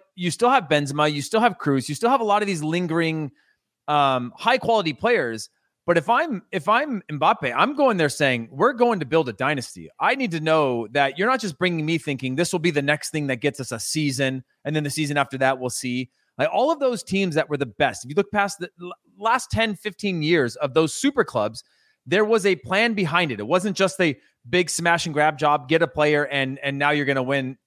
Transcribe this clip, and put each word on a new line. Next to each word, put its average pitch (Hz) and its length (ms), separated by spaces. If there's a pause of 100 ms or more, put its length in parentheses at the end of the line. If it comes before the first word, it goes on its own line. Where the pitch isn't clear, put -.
(160)
you 175 160
still 240 180
have 247 200
Benzema, 147 420
you 143 100
still 220 200
have 233 160
Kroos, 135 320
you 147 60
still 233 140
have 262 120
a 226 40
lot 208 160
of 202 60
these 165 160
lingering, 160 680 (580)
um, 135 480
high-quality 226 560
players. 131 560 (380)
But 170 100
if 165 120
I'm, 262 420
if 185 160
I'm 240 340 (100)
Mbappe, 151 440
I'm 220 200
going 262 220
there 156 100
saying, 127 440
"We're 190 220
going 233 260
to 143 60
build 151 240
a 110 40
dynasty." 127 560 (100)
I 208 140
need 269 180
to 165 80
know 143 520
that 139 260
you're 196 100
not 262 120
just 180 180
bringing 175 300
me 165 100
thinking 135 380
this 170 180
will 175 60
be 170 100
the 143 140
next 147 260
thing 151 180
that 131 100
gets 143 220
us 127 120
a 117 80
season, 131 640 (200)
and 151 120
then 151 80
the 139 80
season 147 260
after 139 220
that, 131 200
we'll 127 120
see. 123 400 (260)
Like, 147 160
all 247 180
of 311 80
those 254 220
teams 190 320
that 151 160
were 147 80
the 135 80
best, 120 400
if 127 40
you 147 60
look 202 160
past 202 280
the 175 100 (100)
l-, 175 140 (240)
last 226 320
ten, 214 260
fifteen 190 460
years 151 360
of 135 180
those 160 180
super 269 300
clubs, 113 400 (420)
there 190 200
was 214 200
a 190 120
plan 220 360
behind 175 380
it. 101 80
It 104 80
wasn't 185 280
just 190 240
a 160 160 (320)
big 175 220
smash 170 380
and 151 80
grab 151 240
job, 147 280
get 160 140
a 165 60
player, 151 400
and, 135 320
and 139 180
now 143 140
you're 147 140
gonna 135 180
win 131 440